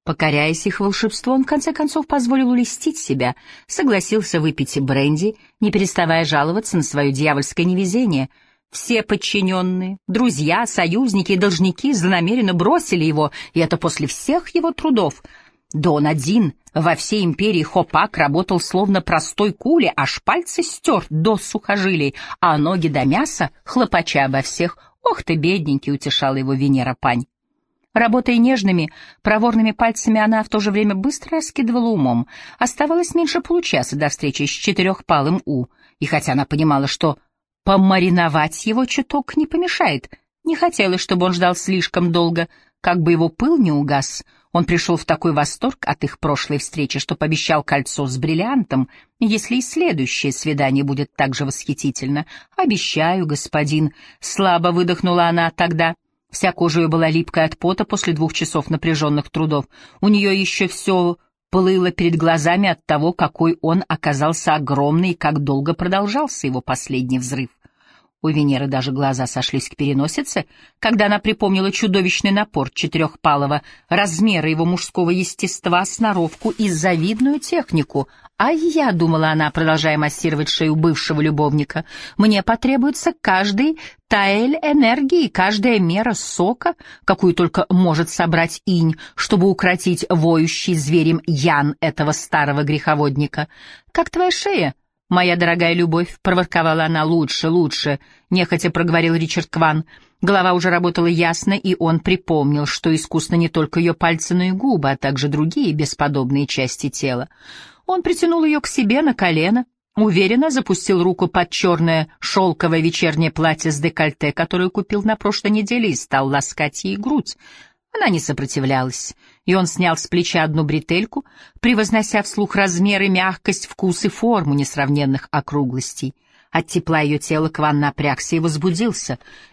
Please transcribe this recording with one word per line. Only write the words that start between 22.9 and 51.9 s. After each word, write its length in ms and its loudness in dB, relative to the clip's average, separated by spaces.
мяса, 460 0
хлопача 600 0
обо 180 0
всех. 360 -4
«Ох 200 0
ты, 120 -2
бедненький!» 580 0
утешала 440 -2
его 180 -2
Венера 440 0
Пань. 280 -2
Работая 460 2
нежными, 520 2
проворными 480 2
пальцами, 500 0
она 220 2
в 60 -6
то 100 -2
же 120 0
время 240 2
быстро 420 -4
раскидывала 520 -2
умом. 380 2
Оставалось 560 -2
меньше 260 0
получаса 560 -2
до 120 0
встречи 360 -4
с 60 -4
четырехпалым 920 0
У, 220 -4
и 80 -4
хотя 260 -2
она 120 0
понимала, 420 2
что 320 -2
помариновать 1000 2
его 180 0
чуток 520 -4
не 100 2
помешает, 640 -2
не 120 -2
хотелось, 440 0
чтобы 260 0
он 60 2
ждал 220 2
слишком 560 0
долго, 380 0
как 200 2
бы 120 4
его 160 4
пыл 300 0
не 120 4
угас. 540 -2
Он 100 2
пришел 320 0
в 80 -6
такой 280 0
восторг 520 -2
от 200 -4
их 160 -6
прошлой 380 -2
встречи, 420 -6
что 160 -6
пообещал 480 0
кольцо 420 -2
с 120 -6
бриллиантом, 680 0
если 380 0
и 40 0
следующее 720 -2
свидание 540 0
будет 320 -4
так 180 0
же 100 -4
восхитительно. 800 -4